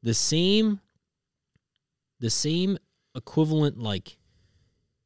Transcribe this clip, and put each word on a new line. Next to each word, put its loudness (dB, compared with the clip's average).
the 0
same, 2
the -2
same 0
equivalent, 0
like, -6